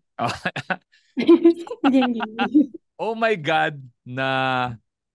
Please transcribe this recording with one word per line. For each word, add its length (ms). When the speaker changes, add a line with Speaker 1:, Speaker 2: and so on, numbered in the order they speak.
Speaker 1:
Oh. 140
<laughs> 80
Speaker 2:
<laughs> 0
Game, 320
game, 0
game. 560
Speaker 1:
Oh 160
my 240
God 400
na 240